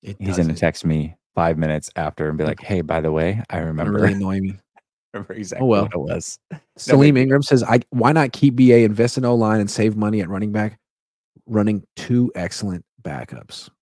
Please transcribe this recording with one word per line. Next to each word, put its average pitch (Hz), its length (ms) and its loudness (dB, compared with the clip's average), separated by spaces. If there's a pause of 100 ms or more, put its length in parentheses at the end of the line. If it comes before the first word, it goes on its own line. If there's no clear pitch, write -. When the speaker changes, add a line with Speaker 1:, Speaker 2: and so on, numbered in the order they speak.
Speaker 1:
It 101 180 -12
Speaker 2:
He's 98 80 -6 (100)
gonna - 0 - (120)
Speaker 1:
doesn't. 80 60 -4
Speaker 2:
text - 300 -4
me 80 300 -2 (200)
five 85 220 0
minutes 78 380 -4
after 76 340 -6
and 78 80 -6
be 76 60 -2
like, 78 180 -4
"Hey, 92 200 -4
by 80 200 -2
the 78 100 -2
way, 85 380 -2
I - 80 -8
Speaker 1:
Gonna 82 100 -4
Speaker 2:
remember." 80 320 -4
Speaker 1:
really 104 140 4
annoy 98 260 -4
me. 95 180 -6 (280)
Speaker 2:
<laughs> - 280 -20
Remember 101 200 -12
exactly 101 300 -8
Speaker 1:
Oh, 131 60 2
well. 101 140 4
Speaker 2:
what 107 100 -4
it 87 60 -4
was. 82 400 -8 (120)
No 165 60 -14 (180)
Speaker 1:
Salim - 240 2 (140)
Speaker 2:
big - 20 -
deal. 127 80 4
Speaker 1:
Ingram 135 200 2
says, 127 200 2
"I, 120 180 2 (100)
why 123 200 2
not 151 220 2
keep 139 220 4
B 123 180 6
A, 117 100 8
invest 110 340 2
in 127 80 -2
O-line, 113 360 2
and 101 80 -2
save 107 260 0
money 107 260 -2
at 85 80 -6
running 101 220 -4
back, 107 280 -4 (680)
running 107 380 0 (120)
two 123 400 0
excellent 90 480 -8 (180)
backups?" - 680 -14 (120)